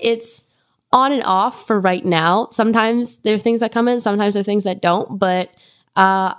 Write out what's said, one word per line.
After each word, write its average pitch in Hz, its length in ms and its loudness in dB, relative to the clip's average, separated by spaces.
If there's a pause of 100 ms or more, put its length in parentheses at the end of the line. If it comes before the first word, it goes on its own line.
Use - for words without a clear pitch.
it's 233 400 -2 (500)
on 269 200 4
and 269 120 -2
off 190 440 -2
for 214 120 0
right 185 260 0
now. 175 460 2
Sometimes 226 640 0
there's 214 240 -2
things 233 180 0
that 220 120 -2
come 233 160 0
in, 240 120 0
sometimes 208 360 0
there 202 60 0
are - 20 -4
things 202 200 0
that 190 180 -4
don't, 185 380 -2
but, 185 300 0 (460)
uh, 190 440 2